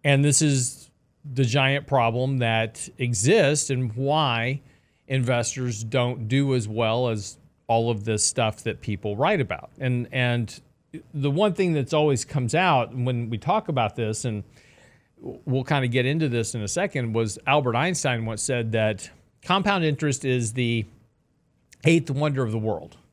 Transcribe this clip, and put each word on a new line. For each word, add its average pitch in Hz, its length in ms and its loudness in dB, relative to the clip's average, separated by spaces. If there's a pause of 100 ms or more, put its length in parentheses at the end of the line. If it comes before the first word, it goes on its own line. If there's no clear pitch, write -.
And 143 220 6
this 147 180 4
is 135 480 0 (340)
the 135 200 -2
giant 135 420 2
problem 127 520 2
that 113 500 0 (100)
exists 139 720 2
and 127 240 -2
why 135 680 0 (440)
investors 120 800 -2
don't 120 420 -2
do 135 280 2
as 120 120 0
well 113 420 0
as 107 280 -6 (320)
all 117 220 2
of 104 140 -2
this 110 200 0
stuff - 380 0
that 110 180 -6
people 101 360 -4
write 165 240 2
about. - 380 -6
And, 123 320 -2
and 120 500 -2 (520)
the 143 180 -2
one 185 220 2
thing 175 220 0
that's 139 180 0
always 151 320 2
comes 123 300 -2
out 151 420 2
when 120 320 -2
we 117 80 -4
talk 202 320 -2
about 123 260 0
this, 110 300 -4
and 107 180 -4 (760)
we'll - 440 -4
kinda 139 240 0
get 123 180 0
into 156 220 0
this 117 260 -2
in 113 80 -4
a 101 60 -4
second, 127 440 -2
was 110 340 -2
Albert 131 300 2
Einstein 135 480 0
once 110 180 -6
said 120 300 -2
that 110 380 -2 (320)
compound 190 420 0
interest 147 400 -2
is 123 300 0
the 117 320 0 (1000)
eighth 165 260 4
wonder 139 340 0
of 110 80 -2
the 113 60 -2
world. 92 380 -4 (160)